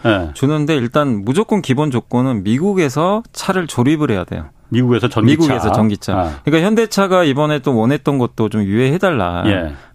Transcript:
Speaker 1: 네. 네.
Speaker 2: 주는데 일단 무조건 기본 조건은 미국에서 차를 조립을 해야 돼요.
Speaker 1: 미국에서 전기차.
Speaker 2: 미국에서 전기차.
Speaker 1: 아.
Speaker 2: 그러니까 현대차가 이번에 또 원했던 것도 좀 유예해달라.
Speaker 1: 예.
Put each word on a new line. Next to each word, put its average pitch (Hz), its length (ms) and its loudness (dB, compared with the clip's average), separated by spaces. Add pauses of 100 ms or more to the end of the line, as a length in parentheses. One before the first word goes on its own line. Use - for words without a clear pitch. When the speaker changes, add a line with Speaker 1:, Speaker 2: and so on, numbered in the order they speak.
Speaker 1:
네. 110 140 2
네. 85 160 -6
Speaker 2:
주는데 151 420 0
일단 123 500 0
무조건 185 360 0
기본 139 300 0
조건은 123 520 -2
미국에서 165 800 0 (120)
차를 185 340 -2
조립을 143 420 0
해야 95 140 -2
돼요. 80 220 -8 (260)
Speaker 1:
미국에서 123 360 2
전기차. 123 340 2
Speaker 2:
미국에서 104 300 0
전기차. 104 440 0
Speaker 1:
아. 80 300 -4
Speaker 2:
그러니까 160 220 2
현대차가 196 560 0
이번에 151 360 0
또 139 160 0
원했던 139 440 0
것도 117 300 -2
좀 104 140 -2
유예해달라. 113 840 0
Speaker 1:
예. 87 260 -2 (220)